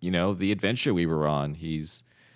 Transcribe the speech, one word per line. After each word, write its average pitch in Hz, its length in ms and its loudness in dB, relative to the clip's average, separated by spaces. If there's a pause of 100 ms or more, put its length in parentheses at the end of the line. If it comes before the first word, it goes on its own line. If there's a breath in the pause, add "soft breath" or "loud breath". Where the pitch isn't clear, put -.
you 90 100 -2
know, 92 220 2
the 98 180 0
adventure 107 420 0
we 85 120 4
were 80 200 2
on. 73 300 0
He's 78 480 -6 (320 soft breath)